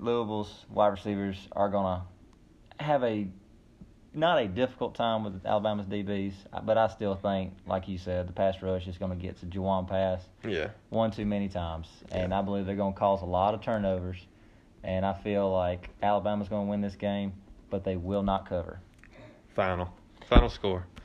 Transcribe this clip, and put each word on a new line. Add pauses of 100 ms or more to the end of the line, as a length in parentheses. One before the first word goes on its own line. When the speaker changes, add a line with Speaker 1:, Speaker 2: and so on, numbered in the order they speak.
Speaker 1:
Louisville's
wide
receivers (160)
are
gonna (800)
have
a, (840)
not
a
difficult
time
with
Alabama's
D
Bs, (320)
but
I
still
think, (120)
like
you
said,
the
pass
rush
is
gonna
get
to
Juwan
Pass (240)
Speaker 2:
Yeah. (220)
Speaker 1:
one
too
many
times. (240)
And
Speaker 2:
Yeah.
Speaker 1:
I
believe
they're
gonna
cause
a
lot
of
turnovers. (680)
And
I
feel
like (140)
Alabama's
gonna
win
this
game, (380)
but
they
will
not
cover. (760)
Speaker 2:
Final. (380)
Final
score. (200)